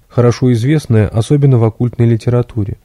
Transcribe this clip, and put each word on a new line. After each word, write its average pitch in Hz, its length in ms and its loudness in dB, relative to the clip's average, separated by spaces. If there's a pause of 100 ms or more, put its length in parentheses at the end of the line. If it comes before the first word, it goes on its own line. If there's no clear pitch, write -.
хорошо 123 460 0
известное, 117 560 0
особенно 135 480 0
в 113 80 2
оккультной 117 420 -2
литературе, 117 760 -4